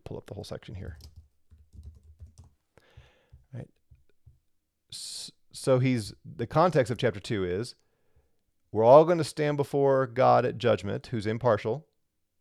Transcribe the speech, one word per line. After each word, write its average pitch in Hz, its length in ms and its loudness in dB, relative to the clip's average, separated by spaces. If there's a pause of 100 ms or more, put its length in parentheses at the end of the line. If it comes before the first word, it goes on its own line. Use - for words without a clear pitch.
pull - 120 -12
up - 100 -16
the - 80 -16
whole 104 80 -12
section - 320 -14
here. 82 240 -14 (2500)
Right. 120 180 -16 (1200)
S-, - 400 -16 (220)
so 131 260 0
he's, 123 340 -2 (120)
the - 240 -10
context 156 420 2
of 120 80 -6
chapter 104 220 -4
two 101 240 -6
is 92 320 -6 (960)
we're 104 100 0
all 135 220 10
gonna 165 180 0
stand 147 360 -4
before 135 500 0
God 123 360 4
at 123 140 -4
judgment, 110 480 -2
who's 110 180 -8
impartial. 113 640 -2 (540)